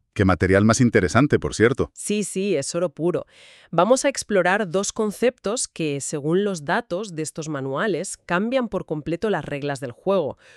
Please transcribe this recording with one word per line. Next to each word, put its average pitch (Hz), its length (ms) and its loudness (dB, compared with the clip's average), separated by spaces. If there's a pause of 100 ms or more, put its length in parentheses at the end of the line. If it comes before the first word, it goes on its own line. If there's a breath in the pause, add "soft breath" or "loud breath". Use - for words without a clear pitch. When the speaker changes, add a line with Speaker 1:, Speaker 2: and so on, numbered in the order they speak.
(140)
Speaker 1:
Qué 104 100 4
material 92 400 6
más 110 160 6
interesante, 117 580 4
por - 160 -4
cierto. 110 400 2
Speaker 2:
Sí, 208 300 -4
sí, 190 320 -2
es 139 180 -4
oro 175 140 -2
puro. 151 380 -2 (440 soft breath)
Vamos 208 340 4
a 294 40 4
explorar 196 600 0
dos 190 240 -4
conceptos 220 760 -2
que, 143 320 -4
según 160 420 -2
los 185 220 -4
datos 185 500 -4
de 156 80 -6
estos 151 260 -10
manuales, 151 680 -4
cambian 226 520 -2
por 180 160 -6
completo 165 460 -4
las 165 140 -2
reglas 143 340 -6
del 123 140 -10
juego. 180 440 -2 (200 soft breath)